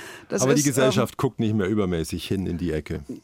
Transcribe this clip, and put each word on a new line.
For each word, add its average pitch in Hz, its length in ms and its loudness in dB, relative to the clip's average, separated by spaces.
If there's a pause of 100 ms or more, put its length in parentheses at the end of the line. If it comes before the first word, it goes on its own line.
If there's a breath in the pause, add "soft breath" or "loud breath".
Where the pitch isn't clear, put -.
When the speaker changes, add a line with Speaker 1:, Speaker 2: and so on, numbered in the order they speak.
(280 loud breath)
Speaker 1:
das - 140 -2
Speaker 2:
Aber 131 120 4
die 143 80 4
Speaker 1:
ist, 139 60 0
ähm, 147 40 4
Speaker 2:
Gesellschaft 120 460 2
guckt - 220 -2
nicht 110 140 2
mehr 107 140 2
übermäßig 90 600 0
hin 95 180 -2
in 87 120 -4
die 85 140 -2
Ecke. 78 320 -4 (200)